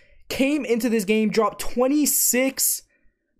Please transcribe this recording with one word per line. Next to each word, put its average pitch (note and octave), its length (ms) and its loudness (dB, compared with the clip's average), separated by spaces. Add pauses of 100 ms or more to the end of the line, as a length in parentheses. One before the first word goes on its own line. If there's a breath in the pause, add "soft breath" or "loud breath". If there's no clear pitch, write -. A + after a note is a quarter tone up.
(300 loud breath)
came C4+ 340 0
into A#3 240 0
this A3 160 0
game, G#3+ 240 2
dropped G#3 320 0
twenty-six. C4 1200 0 (560)